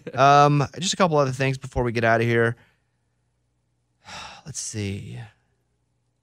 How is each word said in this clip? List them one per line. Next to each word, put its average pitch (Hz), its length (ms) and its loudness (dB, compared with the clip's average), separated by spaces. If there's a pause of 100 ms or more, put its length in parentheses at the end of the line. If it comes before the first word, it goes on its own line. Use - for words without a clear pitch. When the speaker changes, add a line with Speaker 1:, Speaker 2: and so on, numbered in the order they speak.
Speaker 1:
<laughs> - 100 -16
Speaker 2:
Um, 143 480 6 (120)
just 180 160 -6
a - 20 -6
couple 165 220 2
other 135 140 2
things 135 260 -2
before - 260 -6
we 120 80 -2
get 113 120 -2
outta 117 200 2
here. 117 320 2 (1500)
<sighs> - 420 -20
Let's 143 140 -12
see. 104 580 -8 (1040)